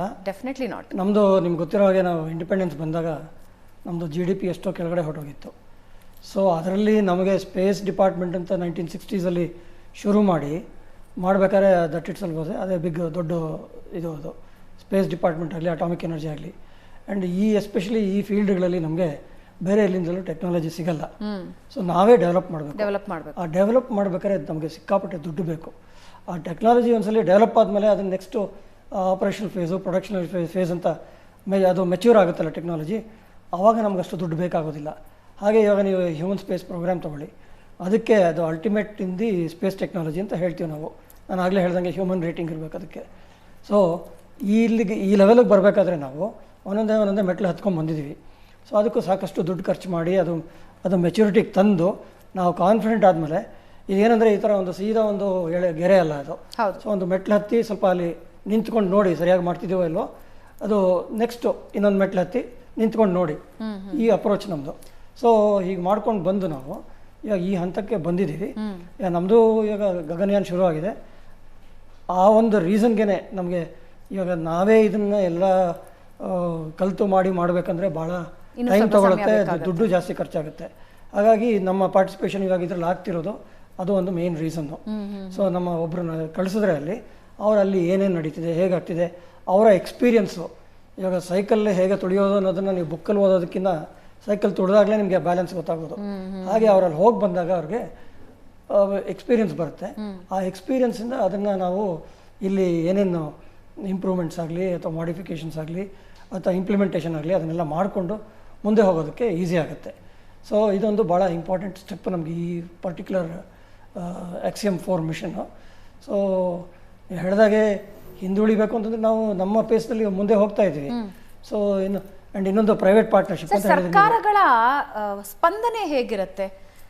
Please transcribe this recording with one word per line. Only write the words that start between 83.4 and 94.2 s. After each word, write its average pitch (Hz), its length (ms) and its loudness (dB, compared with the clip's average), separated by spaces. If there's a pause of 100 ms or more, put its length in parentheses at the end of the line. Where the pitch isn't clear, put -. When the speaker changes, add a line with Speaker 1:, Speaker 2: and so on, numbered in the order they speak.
Speaker 2:
ಅದು 190 160 0
ಒಂದು 185 180 0
ಮೇನ್ 170 260 -2
ರೀಸನ್ನು. 160 360 -6
Speaker 1:
ಹ್ಮ್, 214 340 -10
ಹ್ಮ್, 196 240 -12
Speaker 2:
So 190 200 0
ನಮ್ಮ 180 160 -2
ಒಬ್ರನ್ನ 165 580 -4
ಕಳಿಸಿದ್ರೆ 190 500 0
ಅಲ್ಲಿ, 156 300 -6 (320)
ಅವ್ರು 214 220 2
ಅಲ್ಲಿ 190 260 2
ಏನೇನ್ 190 280 2
ನಡೀತಿದೆ, 165 380 -4
ಹೇಗಾಗ್ತಿದೆ, 170 640 -2 (300)
ಅವರ 202 180 6
ಎಕ್ಸ್‌ಪೀರಿಯನ್ಸು. 208 880 2 (420)
ಇವಾಗ 185 180 -2
ಸೈಕಲ್ 196 520 0
ಹೇಗೆ 190 280 2
ತುಳಿಯೋದು 196 380 0
ಅನ್ನೋದನ್ನ 190 360 0
ನೀವು 175 160 -2
ಬುಕ್ಕಲ್ಲಿ 196 360 -2
ಓದೋದಕ್ಕಿಂತ 185 460 2 (580)